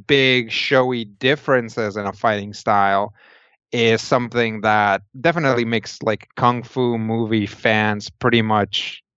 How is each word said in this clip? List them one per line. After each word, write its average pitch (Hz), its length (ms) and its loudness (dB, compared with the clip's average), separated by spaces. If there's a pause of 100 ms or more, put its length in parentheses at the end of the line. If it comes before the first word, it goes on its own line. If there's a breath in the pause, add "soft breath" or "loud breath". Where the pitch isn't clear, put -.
big 127 460 2
showy 127 520 0
differences 117 920 -2
in 101 100 -6
a 95 60 -6
fighting 104 420 -4
style 101 580 0 (600 soft breath)
is 113 280 2
something 117 600 -2
that 104 420 2 (180)
definitely 131 440 2
makes, 113 380 -4
like, 107 340 -4
kung 120 260 0
fu 123 360 -2
movie 110 480 -2
fans 107 600 0
pretty 117 340 2
much, 104 600 -2 (140)